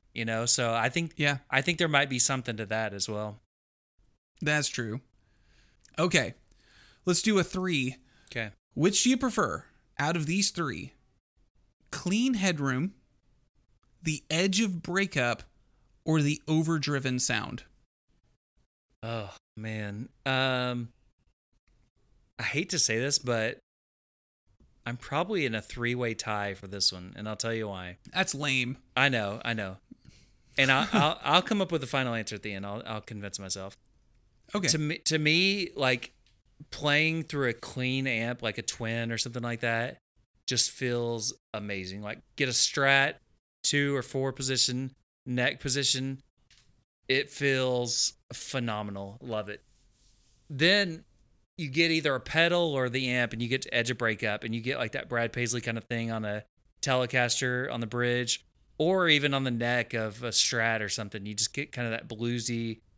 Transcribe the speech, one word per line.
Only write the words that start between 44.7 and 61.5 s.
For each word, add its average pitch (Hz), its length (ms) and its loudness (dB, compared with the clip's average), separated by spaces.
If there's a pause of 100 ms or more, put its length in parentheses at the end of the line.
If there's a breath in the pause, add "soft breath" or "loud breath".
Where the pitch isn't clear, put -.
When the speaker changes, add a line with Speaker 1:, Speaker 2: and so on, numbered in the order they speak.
Speaker 1:
neck 127 340 0
position. 135 640 0 (880)
It 131 220 2
feels 127 840 0 (200)
phenomenal. 104 880 -6
Love 107 280 -6
it. 104 120 -12 (880)
Then 170 540 2 (540)
you 151 120 -6
get 165 220 4
either 151 240 2
a 123 40 -2
pedal 170 540 2
or 127 160 0
the 127 200 -2
amp, 123 240 0
and 117 80 -4
you 120 60 -2
get 127 160 0
to - 100 -10
edge 117 160 2
a 127 60 0
breakup, 110 480 -2
and 113 100 -4
you 117 80 -2
get, 127 160 -4
like, 120 140 -2
that - 180 -8
Brad 117 240 0
Paisley 120 280 -2
kind 117 160 -4
of 110 80 -10
thing 117 260 -2
on 110 140 -4
a 104 180 -4 (380)
Telecaster 127 920 2
on 120 80 -4
the 117 80 -4
bridge, 120 580 0 (320)
or 180 300 4
even 147 260 6
on 135 120 2
the 127 60 0
neck 120 420 0
of 110 300 -4
a 120 60 -4
Strat 113 520 2
or 101 80 -4
something. 101 360 -6
You 107 80 -8
just - 200 -2